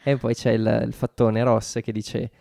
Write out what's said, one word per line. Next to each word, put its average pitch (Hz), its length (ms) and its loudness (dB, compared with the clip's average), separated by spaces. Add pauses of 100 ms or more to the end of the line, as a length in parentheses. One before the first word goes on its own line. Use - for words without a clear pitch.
e 139 120 2
poi 120 200 -2
c'è 120 160 0
il, 113 340 2
il - 60 -6
fattone 113 500 0
Ross 117 380 0
che 113 100 -6
dice, 110 400 -6 (100)